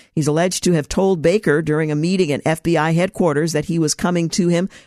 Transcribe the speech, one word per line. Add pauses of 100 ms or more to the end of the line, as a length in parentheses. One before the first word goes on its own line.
(140)
He's
alleged
to
have
told
Baker
during
a
meeting
at
F
B
I
headquarters
that
he
was
coming
to
him (180)